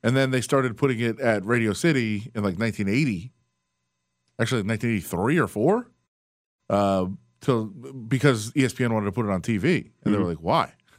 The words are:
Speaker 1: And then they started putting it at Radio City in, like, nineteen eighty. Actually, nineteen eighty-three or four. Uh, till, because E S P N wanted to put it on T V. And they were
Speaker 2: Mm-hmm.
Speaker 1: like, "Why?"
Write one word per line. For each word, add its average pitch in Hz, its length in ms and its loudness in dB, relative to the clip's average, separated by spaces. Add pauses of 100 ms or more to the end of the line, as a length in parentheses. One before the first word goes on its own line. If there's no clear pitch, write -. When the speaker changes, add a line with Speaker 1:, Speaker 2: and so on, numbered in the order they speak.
Speaker 1:
And 117 120 2
then 135 160 2
they 127 100 0
started 127 360 0
putting 131 220 0
it 117 200 -2
at 107 260 2
Radio 113 280 2
City 113 640 0
in, 107 80 -2
like, 95 140 0
nineteen 107 300 -2
eighty. 117 440 -2 (1080)
Actually, 117 240 0
nineteen 113 280 -2
eighty-three 104 480 0
or 110 80 2
four. 180 420 0 (800)
Uh, 98 380 2 (340)
till, 117 240 0
because 123 920 -2
E 139 100 4
S 117 80 -2
P 131 100 -2
N 117 100 0
wanted 107 120 0
to 101 60 0
put 113 140 -2
it 101 60 0
on 92 100 0
T 113 160 -2
V. 147 340 0 (120)
And 202 100 2
they 208 40 2
were 190 80 0
Speaker 2:
Mm-hmm. 175 40 -2
Speaker 1:
like, 170 80 -4
"Why?" 151 360 -2 (260)